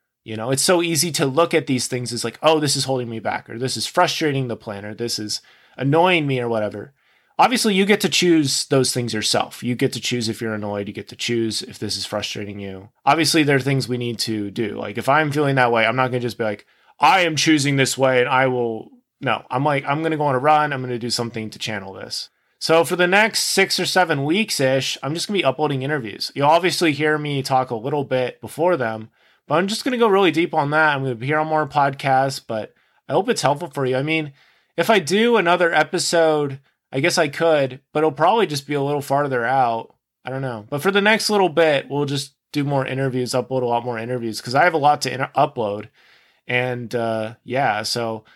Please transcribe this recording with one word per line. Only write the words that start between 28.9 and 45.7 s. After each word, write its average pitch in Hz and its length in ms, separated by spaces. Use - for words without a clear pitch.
but 143 80
I'm 185 120
just 220 160
gonna 254 140
go 226 100
really 190 240
deep 165 220
on 147 160
that. 151 260
I'm 135 60
gonna 131 140
be 113 100
here 151 140
on 156 80
more 156 180
podcasts, 139 800
but 110 300
I 135 40
hope 196 160
it's - 120
helpful 143 280
for 139 140
you. 127 140
I 139 60
mean, 151 280
if 220 140
I 208 80
do 214 380
another 175 360
episode, 156 840
I 135 60
guess 170 180
I 156 120
could, 143 500
but 151 60
it'll 156 120
probably 190 340
just 143 220
be 147 60
a 143 80
little 143 200
farther 139 440
out. 120 500
I 123 60
don't 131 120
know. 117 280
But 143 120
for 190 100
the 196 100
next 214 280
little 196 200
bit, 151 400
we'll 143 160
just 139 280
do 147 120
more 139 220
interviews, 131 460
upload 131 320
a - 20
lot 117 200
more 120 120
interviews, 117 440
'cause 120 140
I 156 100
have 170 80
a 160 40
lot 143 260
to 127 100
inter-, 127 220
upload. 110 520